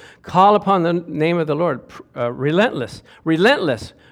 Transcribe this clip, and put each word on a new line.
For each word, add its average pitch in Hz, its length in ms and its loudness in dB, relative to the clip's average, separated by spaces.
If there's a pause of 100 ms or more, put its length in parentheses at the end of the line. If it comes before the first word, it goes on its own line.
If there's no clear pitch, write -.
(220)
Call 202 340 4
upon 196 260 0
the 170 100 0
name 170 460 -2
of 160 80 -2
the 151 80 -2
Lord, 151 320 -2
pr-, - 160 -18 (140)
uh, 120 160 -4
relentless, 139 720 -2 (220)
relentless, 170 680 0 (200)